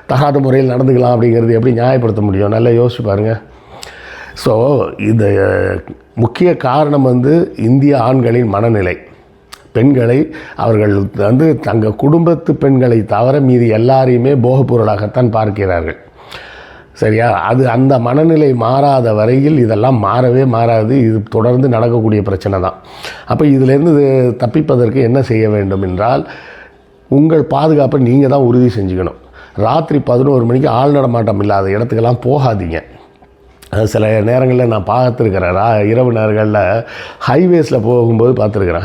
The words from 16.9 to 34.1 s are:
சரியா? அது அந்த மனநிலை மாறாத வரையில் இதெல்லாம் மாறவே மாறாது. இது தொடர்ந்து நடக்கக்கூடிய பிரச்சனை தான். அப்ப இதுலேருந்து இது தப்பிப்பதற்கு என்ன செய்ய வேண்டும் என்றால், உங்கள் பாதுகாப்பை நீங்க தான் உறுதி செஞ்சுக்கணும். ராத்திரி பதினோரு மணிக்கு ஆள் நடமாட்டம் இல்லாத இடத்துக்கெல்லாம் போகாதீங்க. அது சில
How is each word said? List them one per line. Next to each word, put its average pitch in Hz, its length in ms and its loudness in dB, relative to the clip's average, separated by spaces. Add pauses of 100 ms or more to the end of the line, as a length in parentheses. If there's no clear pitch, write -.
சரியா? 113 400 0
அது 117 380 0
அந்த 131 300 2
மனநிலை 147 540 2
மாறாத 127 600 0
வரையில் 131 440 2
இதெல்லாம் 110 460 0
மாறவே 123 420 2
மாறாது. 117 540 0
இது 110 240 0
தொடர்ந்து 123 460 0
நடக்கக்கூடிய 110 520 0
பிரச்சனை 98 400 -4
தான். 92 120 -4 (520)
அப்ப 151 200 0
இதுலேருந்து 139 460 2
இது 135 460 2
தப்பிப்பதற்கு 127 580 0
என்ன 131 260 0
செய்ய 110 280 0
வேண்டும் 98 320 -2
என்றால், 98 460 -2 (800)
உங்கள் 151 360 2
பாதுகாப்பை 143 580 0
நீங்க 131 260 2
தான் 143 120 2
உறுதி 120 420 2
செஞ்சுக்கணும். 92 340 -4 (400)
ராத்திரி 143 440 -2
பதினோரு 127 460 0
மணிக்கு 131 240 0
ஆள் 131 220 0
நடமாட்டம் 117 480 0
இல்லாத 98 300 0
இடத்துக்கெல்லாம் 113 560 -2
போகாதீங்க. 107 560 -2 (880)
அது 107 180 -2
சில 107 340 0